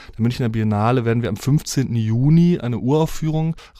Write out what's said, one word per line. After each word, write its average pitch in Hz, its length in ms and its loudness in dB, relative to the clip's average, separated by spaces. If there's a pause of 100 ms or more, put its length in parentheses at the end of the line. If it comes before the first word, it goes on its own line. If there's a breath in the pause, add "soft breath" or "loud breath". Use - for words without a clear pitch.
(160 loud breath)
der 110 60 -2
Münchner 123 260 0
Biennale, 110 560 0
werden 117 180 0
wir 117 60 -4
am 104 80 -4
fünfzehnten 135 600 -2
Juni 143 640 4
eine 120 180 -4
Uraufführung 156 760 -2 (240 loud breath)